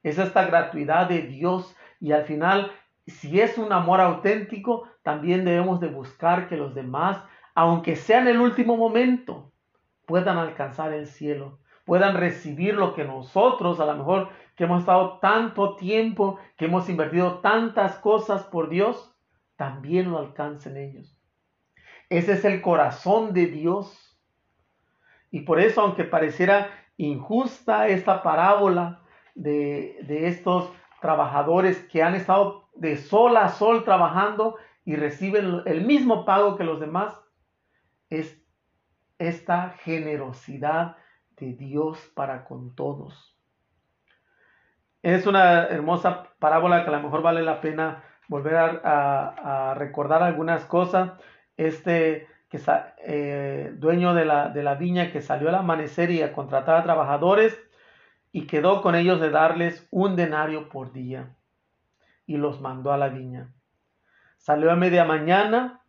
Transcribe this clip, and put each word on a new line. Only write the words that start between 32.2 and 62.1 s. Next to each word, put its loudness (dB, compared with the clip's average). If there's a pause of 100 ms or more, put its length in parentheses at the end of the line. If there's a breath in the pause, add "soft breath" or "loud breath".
de -4
sol 4
a 4
sol 2
trabajando 2 (300 loud breath)
y -4
reciben -2
el -2
mismo 2
pago 4
que -6
los -4
demás, -6 (880)
es -10 (800)
esta -4 (100)
generosidad -6 (400 soft breath)
de -12
Dios -6
para -8
con -16
todos. -12 (1700)
Es 2
una 6
hermosa -2 (100)
parábola 4
que -4
a 0
lo -6
mejor -4
vale 2
la -2
pena -6 (240 loud breath)
volver -4
a, 2
a, -2
a -4
recordar 0
algunas -2
cosas. 0 (460 soft breath)
Este -2 (220 soft breath)
que -10
sa-, -2
eh, -6
dueño 2
de 4
la, 2
de -6
la 0
viña -2
que -6
salió -2
al 2
amanecer -2
y 0
a -2
contratar 0
a 2
trabajadores 2 (720 soft breath)
y -8
quedó 2
con 2
ellos 2
de 0
darles 0
un 0
denario -2
por -14
día -12 (920)